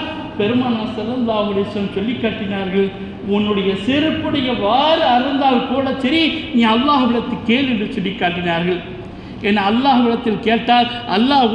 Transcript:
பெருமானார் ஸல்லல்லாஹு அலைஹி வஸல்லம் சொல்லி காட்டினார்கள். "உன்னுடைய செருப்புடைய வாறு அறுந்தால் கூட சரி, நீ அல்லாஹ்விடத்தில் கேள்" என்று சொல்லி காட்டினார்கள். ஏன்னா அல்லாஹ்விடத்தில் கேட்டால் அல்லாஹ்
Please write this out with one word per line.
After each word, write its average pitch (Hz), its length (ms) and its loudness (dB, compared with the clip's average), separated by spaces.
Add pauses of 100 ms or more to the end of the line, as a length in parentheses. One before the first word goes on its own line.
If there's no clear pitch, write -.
(380)
பெருமானார் 226 600 0
ஸல்லல்லாஹு 220 500 -2
அலைஹி 196 180 0
வஸல்லம் 202 300 -4
சொல்லி 220 260 -2
காட்டினார்கள். 196 720 -2 (360)
"உன்னுடைய 202 460 0 (120)
செருப்புடைய 285 760 0
வாறு 285 420 2
அறுந்தால் 262 680 2
கூட 262 300 -2
சரி, 320 260 2 (300)
நீ 233 120 4
அல்லாஹ்விடத்தில் 240 800 2
கேள்" 254 240 2
என்று 214 240 -2
சொல்லி 190 220 -4
காட்டினார்கள். 175 840 -2 (400)
ஏன்னா 208 200 2 (100)
அல்லாஹ்விடத்தில் 233 680 2
கேட்டால் 240 480 2 (280)
அல்லாஹ் 262 400 4